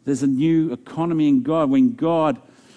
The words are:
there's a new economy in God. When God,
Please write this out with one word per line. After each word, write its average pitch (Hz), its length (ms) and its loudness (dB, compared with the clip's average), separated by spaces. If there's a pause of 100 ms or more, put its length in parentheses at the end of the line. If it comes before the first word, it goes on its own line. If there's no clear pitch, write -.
there's 135 180 -2
a 143 40 0
new 156 440 0
economy 160 560 -4
in 135 160 2
God. 151 280 -2
When 131 240 2
God, 156 440 0 (380)